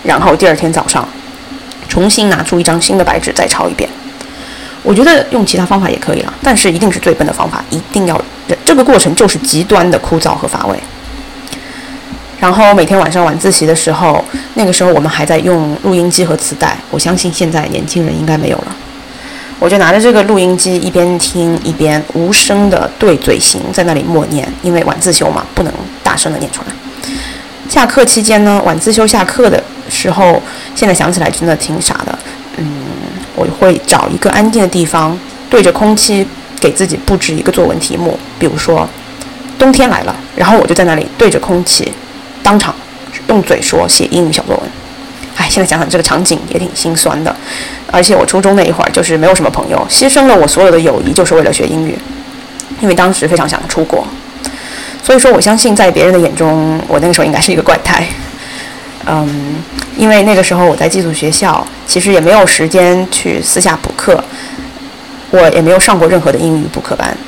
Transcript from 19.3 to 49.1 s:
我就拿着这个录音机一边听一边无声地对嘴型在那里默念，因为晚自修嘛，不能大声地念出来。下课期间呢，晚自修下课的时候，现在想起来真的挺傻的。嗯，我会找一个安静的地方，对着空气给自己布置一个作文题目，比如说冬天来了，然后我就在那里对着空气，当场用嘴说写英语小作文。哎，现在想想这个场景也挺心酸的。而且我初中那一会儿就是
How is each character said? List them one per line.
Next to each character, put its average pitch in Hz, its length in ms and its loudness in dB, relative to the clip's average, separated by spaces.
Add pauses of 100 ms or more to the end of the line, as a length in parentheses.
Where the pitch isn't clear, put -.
我 170 100 2
就 196 80 2
拿 170 140 4
着 202 80 4
这 240 140 4
个 214 100 4
录 202 160 2
音 180 180 2
机 180 200 0
一 180 120 -2
边 175 300 2
听 170 460 -2
一 165 80 -2
边 151 280 0 (120)
无 170 180 0
声 202 380 2
地 185 280 0
对 180 200 4
嘴 - 200 0
型 - 240 -2 (120)
在 185 100 0
那 170 100 0
里 147 80 0
默 160 260 0
念， 151 200 -4 (140)
因 180 100 0
为 170 140 2
晚 - 160 -4
自 180 100 0
修 156 180 0
嘛， - 240 -4
不 - 100 0
能 160 100 -4 (280)
大 180 140 -2
声 - 160 -2
地 151 80 -6
念 151 140 -6
出 - 120 -10
来。 - 80 -12 (920)
下 254 180 2
课 247 200 4
期 233 180 2
间 214 220 2
呢， 202 180 4
晚 165 160 0
自 214 140 0
修 220 120 4
下 214 200 2
课 240 240 4
的 - 120 2 (280)
时 - 200 -4
候， 180 320 4 (320)
现 - 140 0
在 190 60 4
想 156 180 0
起 180 80 -2
来 160 100 0
真 165 160 -4
的 165 120 2
挺 156 240 -4
傻 - 140 -2 (100)
的。 - 120 -6 (380)
嗯， 165 100 -6 (720)
我 170 100 -2 (140)
会 185 260 4
找 - 220 2
一 165 80 -2
个 190 160 0
安 214 180 2
静 226 120 2
的 190 80 2
地 170 160 0
方， 160 320 -2 (320)
对 240 120 6
着 185 120 6
空 214 200 2
气 202 320 0 (360)
给 151 100 4
自 185 160 -2
己 156 80 -4
布 - 220 0
置 - 160 -2
一 151 80 -2
个 - 100 0
作 180 140 2
文 165 160 0
题 - 160 -6
目， 175 200 -2 (220)
比 180 60 0
如 151 120 0
说 160 300 0 (720)
冬 269 160 6
天 269 160 4
来 - 140 0
了， 90 120 -4 (220)
然 180 120 2
后 226 80 6
我 - 80 4
就 - 80 2
在 180 120 4
那 165 100 2
里 151 100 -2 (120)
对 220 120 6
着 156 100 0
空 180 240 -2
气， - 280 -2 (500)
当 208 160 4
场 202 160 0 (540)
用 214 160 0
嘴 - 180 -2
说 170 260 0
写 - 240 0
英 170 160 2
语 156 60 -2
小 - 100 -2
作 - 140 -2
文。 - 120 -6 (680)
哎， 175 120 -2
现 196 140 2
在 180 40 0
想 156 120 0
想 165 80 -2
这 170 100 0
个 165 60 2
场 147 180 0
景 180 160 0 (120)
也 - 100 -2
挺 180 160 -4
心 165 220 -4
酸 156 260 0
的。 160 100 -2 (580)
而 180 120 4
且 170 100 4
我 180 120 4
初 190 160 0
中 196 160 4
那 190 60 4
一 170 80 0
会 165 120 -2
儿 - 80 0
就 - 100 0
是 165 160 0